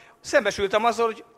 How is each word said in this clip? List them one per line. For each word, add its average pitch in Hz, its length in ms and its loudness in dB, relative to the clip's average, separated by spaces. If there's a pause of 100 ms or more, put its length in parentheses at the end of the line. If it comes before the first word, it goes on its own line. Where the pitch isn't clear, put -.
(200)
szembesültem 208 640 0
azzal, 233 220 2
hogy, 220 180 -6 (140)